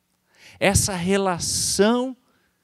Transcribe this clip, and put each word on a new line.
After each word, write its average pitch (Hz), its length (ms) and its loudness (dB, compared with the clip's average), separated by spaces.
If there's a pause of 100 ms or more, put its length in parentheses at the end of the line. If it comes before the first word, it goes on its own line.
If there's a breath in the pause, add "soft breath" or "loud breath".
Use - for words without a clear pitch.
(600 soft breath)
Essa 196 360 2
relação 196 1200 0 (460)